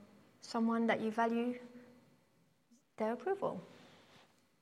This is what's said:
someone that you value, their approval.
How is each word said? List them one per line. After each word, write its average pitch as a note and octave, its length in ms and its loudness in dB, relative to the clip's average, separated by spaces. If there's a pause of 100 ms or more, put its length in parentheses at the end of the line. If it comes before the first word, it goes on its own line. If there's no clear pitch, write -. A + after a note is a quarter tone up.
(420)
someone A3+ 460 2
that A3 120 4
you A3 120 -2
value, A#3 480 0 (1400)
their A3 160 0
approval. A#3+ 480 -2 (1000)